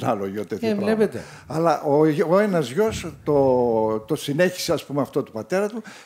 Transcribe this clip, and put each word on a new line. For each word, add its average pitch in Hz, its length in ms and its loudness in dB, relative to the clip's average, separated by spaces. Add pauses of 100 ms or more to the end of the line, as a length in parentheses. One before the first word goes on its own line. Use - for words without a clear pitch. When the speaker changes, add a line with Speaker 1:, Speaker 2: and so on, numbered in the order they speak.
Speaker 1:
άλλο 101 180 -2
γιο 98 200 -6
τέτοιο 110 220 -6
Speaker 2:
Ε, 220 60 0
Speaker 1:
πράγμα. 208 200 0
Speaker 2:
βλέπετε. 208 280 0 (240)
Speaker 1:
Αλλά 156 360 0
ο, 147 180 4 (280)
ο 180 100 4
ένας 180 320 0
γιος 208 360 -2 (180)
το, 120 760 2
το 147 160 -4
συνέχισε, 180 560 0
ας 143 120 -2
πούμε, 143 160 -4
αυτό 135 220 -2
του - 100 -10
πατέρα 185 360 -2
του, 220 140 -10 (240)